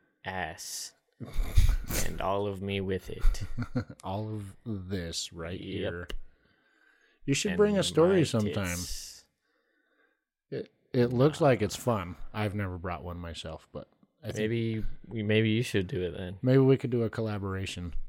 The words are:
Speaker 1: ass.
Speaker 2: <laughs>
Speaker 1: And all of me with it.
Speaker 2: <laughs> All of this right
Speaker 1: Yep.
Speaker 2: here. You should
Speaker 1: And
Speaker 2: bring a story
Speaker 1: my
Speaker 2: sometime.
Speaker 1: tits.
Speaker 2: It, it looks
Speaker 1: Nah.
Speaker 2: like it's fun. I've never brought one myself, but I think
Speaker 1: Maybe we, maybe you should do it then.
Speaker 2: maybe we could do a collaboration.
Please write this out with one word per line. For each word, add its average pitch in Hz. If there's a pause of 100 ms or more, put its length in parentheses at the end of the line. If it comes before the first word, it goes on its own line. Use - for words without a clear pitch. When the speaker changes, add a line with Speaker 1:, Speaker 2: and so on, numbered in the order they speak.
(240)
Speaker 1:
ass. 90 (280)
Speaker 2:
<laughs> - (800)
Speaker 1:
And -
all 98
of 98
me 98
with 95
it. - (320)
Speaker 2:
<laughs> -
All 101
of 104 (100)
this 92
right 85
Speaker 1:
Yep. 95 (240)
Speaker 2:
here. 87 (1160)
You 135
should 202
Speaker 1:
And 185
Speaker 2:
bring 208
a 180
story 170
Speaker 1:
my 165
Speaker 2:
sometime. 104 (120)
Speaker 1:
tits. - (1300)
Speaker 2:
It, - (220)
it 123
looks 139
Speaker 1:
Nah. 160
Speaker 2:
like 113
it's 98
fun. 95 (180)
I've 107
never 95
brought 85
one 87
myself, 82
but - (340)
I -
think 107
Speaker 1:
Maybe 113 (240)
we, 113
maybe 110
you 113
should 95
do 92
it 87
then. 92
Speaker 2:
maybe 131
we 135
could 120
do 120
a 110
collaboration. 95 (160)